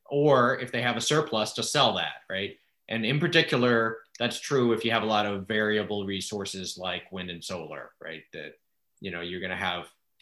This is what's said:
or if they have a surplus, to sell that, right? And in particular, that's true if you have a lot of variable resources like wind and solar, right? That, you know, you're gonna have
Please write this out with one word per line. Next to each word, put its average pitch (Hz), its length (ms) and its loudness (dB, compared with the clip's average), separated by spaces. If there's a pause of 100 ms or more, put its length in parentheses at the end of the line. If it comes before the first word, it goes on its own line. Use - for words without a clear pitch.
or 139 540 4
if 127 140 -8
they 120 80 0
have 120 160 0
a 117 40 -2
surplus, 113 520 0
to 117 100 -4
sell 127 320 4
that, 80 200 -4 (140)
right? 95 280 -4 (320)
And 113 160 -2
in 143 140 2
particular, 123 800 4 (200)
that's 120 200 -2
true 123 340 2
if 110 120 0
you 113 60 0
have 113 120 2
a 107 40 0
lot 104 180 2
of 101 220 -4
variable 107 580 0
resources 95 720 -6
like 90 340 -6
wind 92 200 -8
and 85 120 -12
solar, 78 560 -10
right? 80 240 -12 (100)
That, 76 200 -12 (460)
you 101 100 -10
know, 87 120 -8
you're 87 200 -8
gonna 92 140 -6
have 90 300 -4 (360)